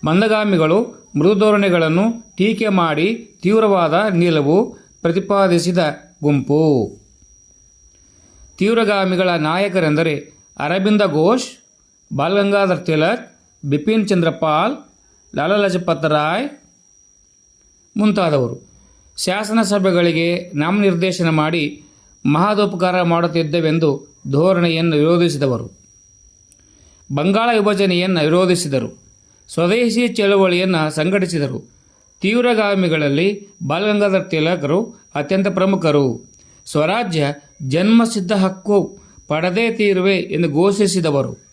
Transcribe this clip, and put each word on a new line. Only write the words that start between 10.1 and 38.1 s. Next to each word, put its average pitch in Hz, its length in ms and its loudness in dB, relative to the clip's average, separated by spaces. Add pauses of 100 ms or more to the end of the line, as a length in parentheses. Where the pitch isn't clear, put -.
ಅರವಿಂದ 190 440 0
ಘೋಷ್, 185 600 0 (500)
ಬಾಲಗಂಗಾಧರ್ 196 720 0
ತಿಲಕ್, 165 540 -2 (260)
ಬಿಪಿನ್ 190 420 0
ಚಂದ್ರಪಾಲ್, 165 840 -2 (440)
ಲಾಲಾ 160 200 -2
ಲಜಪತ್ 175 500 -2
ರಾಯ್ 156 440 -2 (1500)
ಮುಂತಾದವರು. 170 640 0 (560)
ಶಾಸನ 214 440 -2
ಸಭೆಗಳಿಗೆ 175 960 0
ನಾಮನಿರ್ದೇಶನ 180 720 0
ಮಾಡಿ 156 540 -2 (420)
ಮಹದೋಪಕಾರ 180 760 0
ಮಾಡುತ್ತಿದ್ದವೆಂದು 165 1160 0 (140)
ಧೋರಣೆಯನ್ನು 165 640 2
ವಿರೋಧಿಸಿದವರು. 147 760 0 (1400)
ಬಂಗಾಳ 196 400 0
ವಿಭಜನೆಯನ್ನು 190 680 0
ವಿರೋಧಿಸಿದರು. 156 840 0 (500)
ಸ್ವದೇಶಿ 226 540 0
ಚಳವಳಿಯನ್ನು 185 840 0
ಸಂಘಟಿಸಿದರು. 160 800 -4 (500)
ತೀವ್ರಗಾಮಿಗಳಲ್ಲಿ 202 1300 0 (160)
ಬಾಲಗಂಗಾಧರ್ 190 640 0
ತಿಲಕರು 160 640 -2 (220)
ಅತ್ಯಂತ 190 320 -2
ಪ್ರಮುಖರು. 165 840 0 (360)
"ಸ್ವರಾಜ್ಯ 160 720 -2 (320)
ಜನ್ಮಸಿದ್ಧ 208 640 0